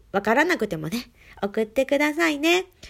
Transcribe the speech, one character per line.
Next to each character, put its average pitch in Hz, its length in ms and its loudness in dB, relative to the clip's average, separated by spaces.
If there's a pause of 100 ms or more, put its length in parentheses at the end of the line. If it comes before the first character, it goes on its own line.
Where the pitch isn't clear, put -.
(140)
わ 202 80 0
か 220 140 2
ら 311 100 4
な 359 120 0
く 208 120 -2
て 165 80 -6
も 156 100 -8
ね、 233 240 -8 (320)
送 202 200 -2
っ - 20 0
て 262 200 0
く 277 140 0
だ 294 140 2
さ 330 160 2
い 294 100 -2
ね。 349 260 2 (240)